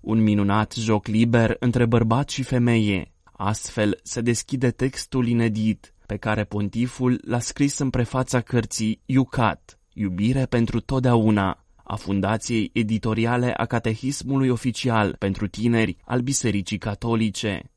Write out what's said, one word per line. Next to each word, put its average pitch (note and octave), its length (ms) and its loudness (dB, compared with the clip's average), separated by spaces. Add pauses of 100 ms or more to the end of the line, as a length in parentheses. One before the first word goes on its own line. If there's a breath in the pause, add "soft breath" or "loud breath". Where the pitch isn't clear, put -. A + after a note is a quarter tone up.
Un A2 220 2
minunat G#2 500 2
joc A2 340 0
liber A2+ 520 2
între A#2+ 280 2
bărbat A#2 420 2
și - 140 -6
femeie. A#2 720 2 (200)
Astfel G#2 720 -2
se - 180 -8
deschide A#2+ 500 0
textul B2+ 560 -4
inedit A2 680 0 (120)
pe G#2 100 -8
care G#2+ 280 -2
pontiful A#2+ 800 -2
l-a B2 160 -2
scris - 380 -2
în C3+ 120 -2
prefața B2+ 500 0
cărții A2 640 -2
Iucat, - 760 0 (140)
Iubire G#2 520 0
pentru A#2 360 0
totdeauna, A2 840 2 (200)
a - 120 -8
Fundației G2 760 -2
Editoriale A2+ 840 0
a - 80 -2
Catehismului B2+ 840 -2
Oficial A2+ 680 0
pentru G2+ 280 -2
Tineri A2+ 580 0
al B2+ 160 -2
Bisericii G#2+ 580 -2
Catolice. A2 1000 -2